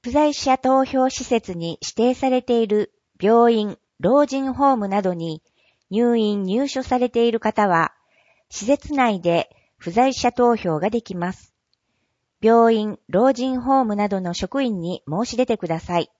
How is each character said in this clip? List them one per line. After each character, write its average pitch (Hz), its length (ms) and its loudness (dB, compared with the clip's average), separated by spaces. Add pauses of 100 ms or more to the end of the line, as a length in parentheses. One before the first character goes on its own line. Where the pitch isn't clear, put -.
不 247 80 -10
在 294 220 2
者 262 240 0
投 262 280 2
票 262 240 0
施 262 140 -8
設 226 320 -4
に 165 260 -8
指 - 120 -12
定 240 200 2
さ 262 160 -2
れ 254 140 0
て 233 180 0
い 220 60 0
る 208 240 -2 (280)
病 233 340 4
院、 214 240 -2 (220)
老 269 260 4
人 269 280 -6
ホ 269 200 2
ー - 20 2
ム 202 120 -4
な 202 140 0
ど 185 140 -2
に 165 260 -8 (480)
入 233 280 2
院・ 208 260 0
入 226 240 -2
所 262 160 -6
さ 247 160 -2
れ 247 100 0
て 233 180 2
い 233 40 2
る 220 80 -4
方 214 280 0
は、 170 260 2 (560)
施 - 160 -12
設 285 280 -2
内 233 260 0
で 170 300 0 (280)
不 - 140 -10
在 254 220 2
者 240 180 -2
投 240 240 2
票 165 240 -2
が 196 120 -2
で 226 100 -4
き 185 140 -12
ま 175 180 -6
す。 - 200 -20 (880)
病 226 340 6
院、 214 320 -4
老 240 240 2
人 254 300 -4
ホ 262 200 2
ー - 40 0
ム 214 100 -4
な 202 140 -2
ど 196 100 -2
の 175 140 -6
職 269 300 -4
員 214 160 -4
に 170 300 -8
申 190 160 -4
し 220 120 -8
出 254 80 2
て 220 120 -2
く 175 100 -10
だ 165 120 -4
さ 175 200 -2
い。 - 200 -6